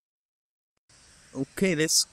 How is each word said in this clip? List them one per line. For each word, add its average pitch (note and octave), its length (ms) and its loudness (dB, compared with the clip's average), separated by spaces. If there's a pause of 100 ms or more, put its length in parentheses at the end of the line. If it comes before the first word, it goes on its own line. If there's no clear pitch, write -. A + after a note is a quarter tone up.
(1300)
Okay, F3 400 -2
let's D#3 380 2